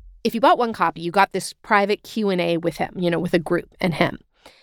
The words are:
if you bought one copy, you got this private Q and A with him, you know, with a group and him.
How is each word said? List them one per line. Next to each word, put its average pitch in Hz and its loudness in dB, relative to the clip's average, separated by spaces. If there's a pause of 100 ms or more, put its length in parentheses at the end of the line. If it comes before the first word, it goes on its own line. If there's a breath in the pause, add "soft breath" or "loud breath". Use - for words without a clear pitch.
(240)
if 233 0
you 220 -4
bought 294 6
one 233 -2
copy, 165 -2
you 170 -4
got 196 2
this - -6
private 202 0
Q 208 -2
and 180 0
A 170 0
with 170 -4
him, - -4
you 175 -2
know, 170 0
with 175 -2
a 175 4
group - -4
and 170 -2
him. - -2 (440 soft breath)